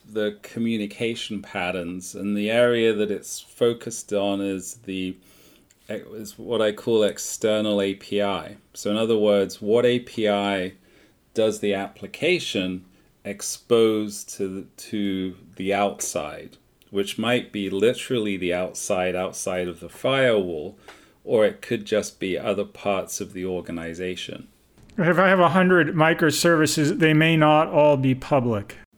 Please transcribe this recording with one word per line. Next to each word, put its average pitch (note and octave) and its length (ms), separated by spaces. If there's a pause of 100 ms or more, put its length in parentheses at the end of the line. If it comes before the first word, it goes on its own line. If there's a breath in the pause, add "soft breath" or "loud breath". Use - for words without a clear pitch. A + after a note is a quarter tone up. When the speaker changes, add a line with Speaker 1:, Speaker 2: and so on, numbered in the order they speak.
(100)
Speaker 1:
the G#2 320
communication A2+ 1000
patterns, F2+ 720
and G2+ 220
the G#2 140
area A#2 420
that G#2 180
it's - 300
focused - 720
on G2+ 280
is G2 340 (100)
the, F#2 320 (720 soft breath)
is G#2+ 500
what A2+ 220
I G#2+ 120
call A2 300
external G#2+ 800
A G2 140
P G2+ 280
I. F#2 340 (180)
So - 160
in G#2 60
other A2+ 220
words, G2+ 440
what A2+ 240
A B2 140
P A2 280
I G2 460 (600 soft breath)
does A2 260
the G#2 120
application G2 1120 (400 soft breath)
expose G#2+ 1000
to - 240
the, F#2+ 140 (140)
to F#2+ 600 (200)
the F#2+ 160
outside, E2 840 (340)
which G2+ 280
might A#2 340
be G2 160
literally G#2+ 720
the F2 160
outside, F#2 600
outside F#2 540
of E2 120
the E2+ 100
firewall, G#2 880 (460 loud breath)
or A2+ 200
it G2+ 160
could G#2+ 240
just G#2 340
be F#2 200
other G2+ 260
parts - 560
of F#2+ 140
the F#2 100
organization. F2 1040 (500)
Speaker 2:
If E3+ 200
I F#3+ 100
have F#3+ 120
a F3 80
hundred F3+ 460
microservices, D#3+ 1040
they D#3 160
may D#3+ 200
not D3+ 340
all D3 280
be C3 180
public. B2 640 (220)